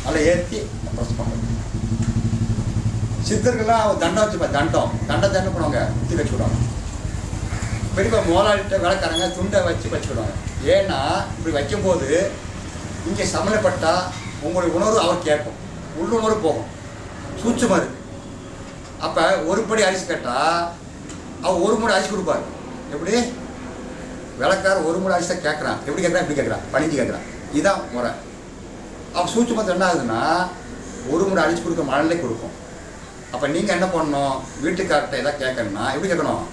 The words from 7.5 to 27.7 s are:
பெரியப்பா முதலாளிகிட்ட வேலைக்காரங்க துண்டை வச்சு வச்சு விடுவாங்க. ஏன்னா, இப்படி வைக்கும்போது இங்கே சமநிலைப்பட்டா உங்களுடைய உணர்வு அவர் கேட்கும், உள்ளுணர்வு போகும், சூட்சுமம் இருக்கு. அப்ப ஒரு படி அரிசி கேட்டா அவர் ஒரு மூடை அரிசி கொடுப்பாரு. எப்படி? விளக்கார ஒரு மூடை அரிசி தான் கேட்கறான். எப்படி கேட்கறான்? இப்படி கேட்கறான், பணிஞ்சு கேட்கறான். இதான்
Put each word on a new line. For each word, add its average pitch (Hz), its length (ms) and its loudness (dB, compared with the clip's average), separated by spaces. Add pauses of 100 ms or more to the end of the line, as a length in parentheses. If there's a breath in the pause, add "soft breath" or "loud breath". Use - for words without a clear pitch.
பெரியப்பா 202 360 4
முதலாளிகிட்ட 196 480 4
வேலைக்காரங்க 175 480 2
துண்டை 196 340 2
வச்சு 170 280 0
வச்சு - 180 -2
விடுவாங்க. 113 260 -2 (320)
ஏன்னா, 175 580 2 (140)
இப்படி 160 180 -2
வைக்கும்போது 165 760 2 (760)
இங்கே - 180 -2
சமநிலைப்பட்டா 175 760 2 (400)
உங்களுடைய 170 380 2
உணர்வு 220 200 4
அவர் 170 240 2
கேட்கும், 151 300 0 (440)
உள்ளுணர்வு 220 380 2
போகும், - 300 0 (760)
சூட்சுமம் 220 340 4
இருக்கு. 135 200 -2 (1000)
அப்ப 165 440 2
ஒரு 190 180 2
படி 214 200 2
அரிசி 190 240 2
கேட்டா 160 640 0 (720)
அவர் 170 200 2
ஒரு 214 140 4
மூடை 214 200 4
அரிசி 196 140 2
கொடுப்பாரு. 165 320 0 (500)
எப்படி? 202 420 0 (1040)
விளக்கார 190 460 2
ஒரு 165 140 0
மூடை 190 160 2
அரிசி 170 120 0
தான் 151 260 0
கேட்கறான். 117 320 -2
எப்படி 175 220 0
கேட்கறான்? 170 220 2
இப்படி 147 100 0
கேட்கறான், 113 240 -2 (100)
பணிஞ்சு 143 260 2
கேட்கறான். 101 240 -2 (300)
இதான் 170 380 2